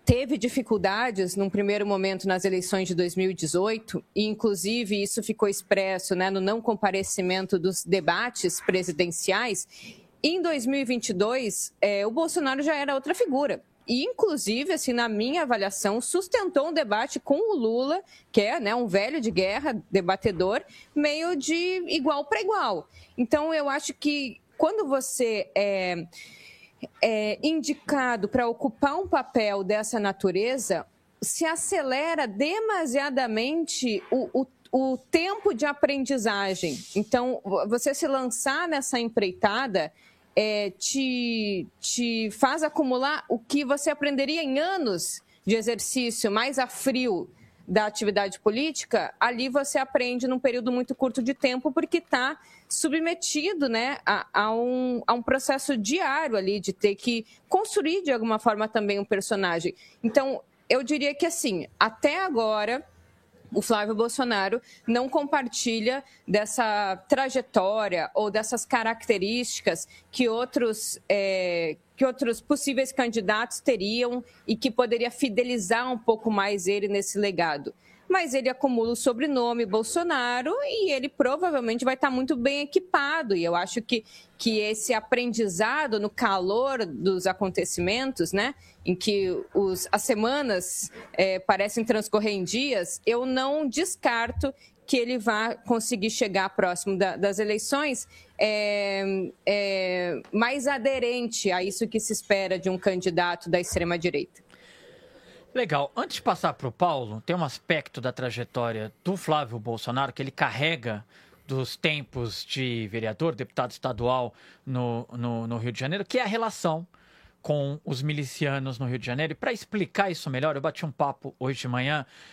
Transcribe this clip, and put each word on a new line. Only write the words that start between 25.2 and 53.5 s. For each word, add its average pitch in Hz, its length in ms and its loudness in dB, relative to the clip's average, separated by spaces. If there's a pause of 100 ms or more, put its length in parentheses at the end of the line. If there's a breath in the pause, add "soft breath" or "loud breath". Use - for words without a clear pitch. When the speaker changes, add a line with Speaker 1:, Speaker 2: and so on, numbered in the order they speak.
Speaker 1:
é, 185 520 0 (960 loud breath)
é 214 440 0
indicado 262 800 0
pra 240 220 2
ocupar 277 500 0
um 381 80 -2
papel 220 560 2
dessa 214 380 0
natureza, 196 840 0 (340)
se - 240 -2
acelera 311 840 0
demasiadamente 269 1800 0
o, 254 220 0
o, 262 140 2 (260)
o 262 240 2 (140)
tempo 392 420 2
de 247 140 0
aprendizagem. 214 1120 0 (180)
Então, 240 480 2
vo-, 190 240 0
você 240 240 2
se 320 160 -2
lançar 269 580 0
nessa 277 320 -2
empreitada, 208 920 0 (440 soft breath)
é, 208 340 2
te, 233 920 -2 (160)
te 233 520 0
faz 285 320 2
acumular 277 640 0
o 233 100 0
que 285 260 -2
você 285 240 0
aprenderia 285 540 0
em 269 160 0
anos 302 640 -2 (240 soft breath)
de 196 80 4
exercício 226 760 -2
mais 240 300 0
a 254 80 2
frio 247 640 -2 (360 soft breath)
da 214 200 2
atividade 202 540 -2
política, 220 800 0
ali 240 300 0
você 277 300 0
aprende 254 480 0
num 254 140 0
período 247 320 2
muito 247 200 -2
curto 254 300 0
de 262 120 0
tempo, 262 360 0
porque 330 300 0
tá 269 380 -2 (300 loud breath)
submetido, 320 1000 0